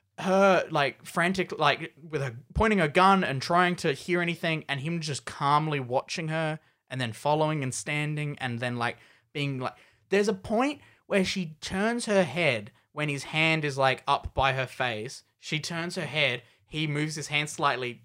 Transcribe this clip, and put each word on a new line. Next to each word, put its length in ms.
her, 500
like, 360
frantic, 520
like, 440
with 200
her 140
pointing 280
a 60
gun 360
and 180
trying 360
to 160
hear 280
anything, 460
and 120
him 200
just 260
calmly 540
watching 480
her 320
and 120
then 120
following 500
and 100
standing 680
and 200
then, 180
like, 200
being 260
like, 140
there's 180
a 60
point 460
where 180
she 340
turns 460
her 180
head 480
when 180
his 140
hand 420
is, 140
like, 280
up 280
by 180
her 140
face. 560
She 200
turns 360
her 100
head. 380
He 180
moves 300
his 120
hand 220
slightly, 560